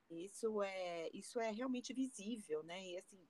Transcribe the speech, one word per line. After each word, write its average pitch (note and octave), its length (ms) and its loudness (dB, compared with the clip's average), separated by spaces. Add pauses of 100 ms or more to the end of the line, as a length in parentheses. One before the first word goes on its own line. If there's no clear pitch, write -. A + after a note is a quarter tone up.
Isso G3+ 520 0
é, F#3 520 0
isso G3+ 260 -2
é A3+ 120 4
realmente B3 420 2
visível, G#3+ 680 0
né? F3 220 -4
E, F3+ 120 -4
assim, F#3+ 320 -12